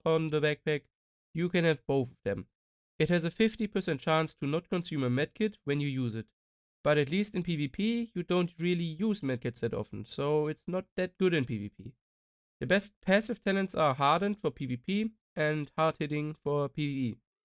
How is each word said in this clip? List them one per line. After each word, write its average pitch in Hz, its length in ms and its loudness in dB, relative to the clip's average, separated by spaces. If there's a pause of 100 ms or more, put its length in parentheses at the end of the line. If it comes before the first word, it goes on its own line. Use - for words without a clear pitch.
on 160 240 2
the 151 100 0
backpack, 151 440 0 (500)
you 170 160 -2
can 175 160 2
have 156 200 2
both 135 260 2
of - 120 -20
them. 95 220 -2 (540)
It 156 100 4
has 175 160 2
a - 60 -4
fifty 220 360 2
percent 175 320 -2
chance 160 360 2
to 143 120 -4
not 151 220 -2
consume 170 340 -2
a 127 60 2
medkit 156 460 -2 (100)
when 143 160 0
you 143 80 -2
use 127 260 -2
it. 110 120 -8 (580)
But 147 120 6
at 143 120 2
least 196 260 0
in 180 80 -2
P 170 140 -2
V 147 100 0
P, 226 480 -2
you 175 80 -4
don't 180 340 0
really 170 280 0
use 185 340 -2
medkits 123 400 -4
that 117 140 -2
often, 104 320 -6
so 151 420 0
it's 156 220 -8
not 185 160 -4 (100)
that - 220 -4
good 185 160 2
in 151 100 2
P 120 140 -4
V 104 100 -8
P. - 240 -18 (720)
The 135 60 -4
best 196 260 2 (120)
passive 208 380 2
talents 196 320 0
are 151 180 4
Hardened 170 440 2
for 156 140 -2
P 139 140 -8
V 123 120 -4
P 208 340 -2 (240)
and 151 420 -2
Hard 160 220 0
Hitting 151 420 -4
for 143 280 0
P 147 180 -4
V 135 220 -2
E. 104 80 -8 (280)